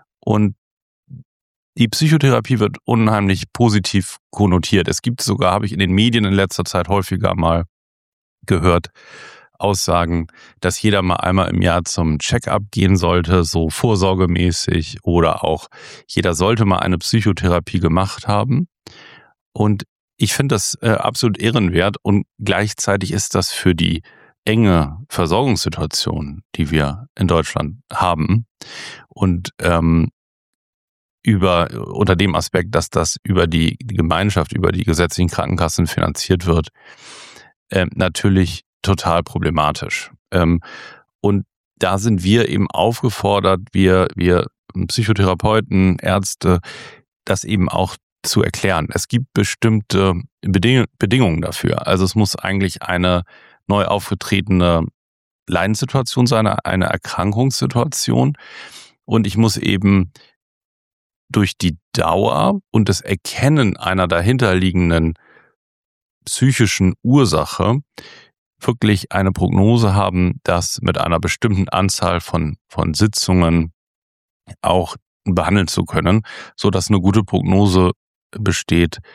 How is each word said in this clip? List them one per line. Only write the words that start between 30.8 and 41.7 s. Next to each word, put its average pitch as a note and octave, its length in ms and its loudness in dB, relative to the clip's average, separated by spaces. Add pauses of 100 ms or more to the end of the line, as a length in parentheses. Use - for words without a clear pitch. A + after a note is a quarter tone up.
über, F2+ 460 2 (200)
unter F#2 280 2
dem F2+ 180 2
Aspekt, F2 400 -2
dass D#2+ 140 -2
das - 340 -2
über F2+ 240 2
die E2 320 0
Gemeinschaft, F#2 720 0
über F2 200 0
die F2+ 120 -4
gesetzlichen F2 460 0
Krankenkassen E2+ 560 -2
finanziert E2+ 600 -2
wird, E2+ 220 2 (1040)
ähm, F#2 240 0
natürlich F#2 680 0 (180)
total E2+ 400 0
problematisch. D#2 880 -4 (200)
Ähm, E2+ 300 2 (600)
und G2+ 240 0 (320)